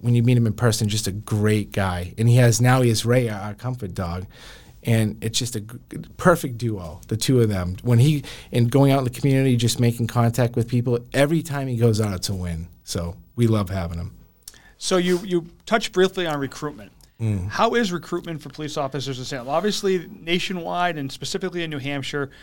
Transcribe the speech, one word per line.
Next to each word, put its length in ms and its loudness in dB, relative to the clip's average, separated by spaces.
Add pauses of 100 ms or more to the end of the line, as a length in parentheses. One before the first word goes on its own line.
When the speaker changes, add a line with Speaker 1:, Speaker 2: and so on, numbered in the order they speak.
Speaker 1:
when 120 2
you 80 4
meet 140 6
him 100 4
in 60 2
person, 360 2
just 180 -2
a 60 -4
great 600 0
guy. 460 -2
And 100 2
he 80 6
has, 240 6
now 220 4
he 80 4
has 160 0
Rhea, 260 2
our 220 -8
comfort 400 -8
dog, 320 -4 (560)
and 420 0
it's 140 -4
just 180 -4
a 40 -6
g-, 180 -14 (380)
perfect 420 2
duo, 500 -6
the 80 -2
two 240 4
of 80 4
them. 340 -2
When 180 4
he, 240 4 (260)
and 200 2
going 220 6
out 60 4
in 60 0
the 60 -2
community, 460 2
just 240 0
making 280 2
contact 480 2
with 120 0
people, 300 0 (160)
every 260 2
time 280 -4
he 80 -2
goes 240 4
out, 120 0
it's 160 -6
a 60 -4
win. 340 -6 (160)
So 320 -6 (200)
we 100 4
love 240 2
having 280 -4
him. 160 -10 (640)
Speaker 2:
So 180 0
you, 240 2
you 260 -2 (180)
touched 280 -2
briefly 340 2
on 140 -2
recruitment. 500 -8 (300)
Speaker 1:
Mm. 280 -2
Speaker 2:
How 280 0
is 160 0
recruitment 500 -8
for 60 -14
police 280 -10
officers 440 -6
in 40 -8
Salem? 240 -10
Obviously, 600 0
nationwide 880 -4
and 140 -6
specifically 500 -6
in 80 -6
New 80 -6
Hampshire, 520 -6 (120)